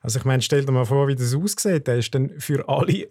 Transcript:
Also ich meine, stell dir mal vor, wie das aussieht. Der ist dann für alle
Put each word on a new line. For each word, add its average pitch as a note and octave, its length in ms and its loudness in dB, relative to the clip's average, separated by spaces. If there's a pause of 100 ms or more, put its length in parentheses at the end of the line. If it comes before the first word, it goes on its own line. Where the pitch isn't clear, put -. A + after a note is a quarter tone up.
Also A#2 180 -4
ich - 40 -4
meine, C3 180 2
stell C#3+ 220 2
dir C3+ 80 -2
mal B2+ 140 2
vor, C#3 240 2
wie C#3 60 0
das B2 200 -2
aussieht. F3+ 520 -2
Der A#2+ 100 2
ist - 180 -2
dann C#3 240 -2
für C#3 300 -2
alle D3 420 0